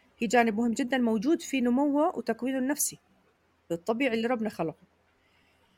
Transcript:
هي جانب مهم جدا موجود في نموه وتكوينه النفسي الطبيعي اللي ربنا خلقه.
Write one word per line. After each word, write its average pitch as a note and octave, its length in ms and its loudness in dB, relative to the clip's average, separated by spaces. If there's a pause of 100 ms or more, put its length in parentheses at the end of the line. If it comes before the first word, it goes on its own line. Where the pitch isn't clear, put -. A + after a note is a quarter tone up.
(180)
هي A#3 80 -2
جانب A3+ 320 2
مهم A#3+ 140 2
جدا B3+ 260 0
موجود A#3+ 440 2
في C4+ 180 -2
نموه C#4 580 2
وتكوينه A#3+ 400 -4
النفسي C4+ 400 -2 (760)
الطبيعي A3+ 420 -2
اللي A3+ 140 0
ربنا A3 200 -2
خلقه. - 460 -8 (840)